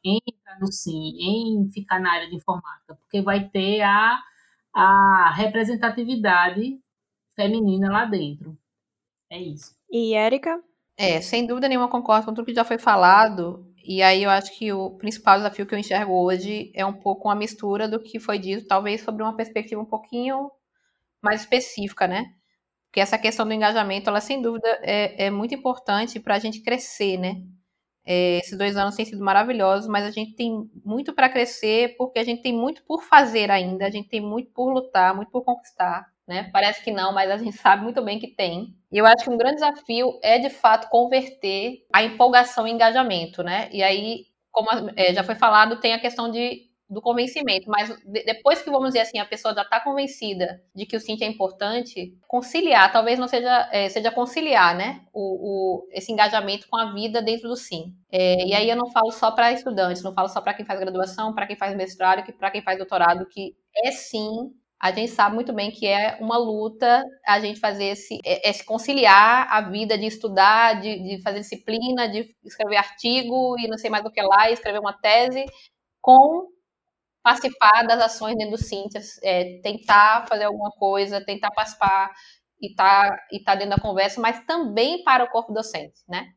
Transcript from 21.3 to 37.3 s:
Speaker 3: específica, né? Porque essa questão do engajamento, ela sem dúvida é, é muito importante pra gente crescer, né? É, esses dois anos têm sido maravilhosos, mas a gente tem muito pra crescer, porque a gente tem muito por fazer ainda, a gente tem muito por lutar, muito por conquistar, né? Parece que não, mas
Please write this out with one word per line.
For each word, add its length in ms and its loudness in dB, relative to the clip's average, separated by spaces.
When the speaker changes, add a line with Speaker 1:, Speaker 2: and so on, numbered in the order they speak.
Speaker 3:
específica, 640 -2
né? 200 -4
Porque 120 -4
essa 180 0
questão 280 -2
do 80 -4
engajamento, 560 0
ela 100 0
sem 220 -6
dúvida 260 -4
é, 460 -2
é 20 -2
muito 260 -6
importante 640 -4
pra 180 -2
gente 240 -8
crescer, 560 -4
né? 180 -6
É, 340 0
esses 180 -10
dois 180 -2
anos 200 -2
têm 100 -6
sido 180 -12
maravilhosos, 640 2
mas 160 -2
a 80 -6
gente 240 -10
tem 340 -6
muito 300 -6
pra 160 4
crescer, 680 -2
porque 220 -4
a 60 -2
gente 160 -6
tem 120 -4
muito 300 -4
por 200 -6
fazer 460 6
ainda, 360 0
a 40 -2
gente 200 -10
tem 100 -6
muito 320 -8
por 220 -2
lutar, 420 2
muito 160 -12
por 140 -4
conquistar, 600 -4
né? 240 -8
Parece 320 0
que 80 -6
não, 220 -2
mas 180 0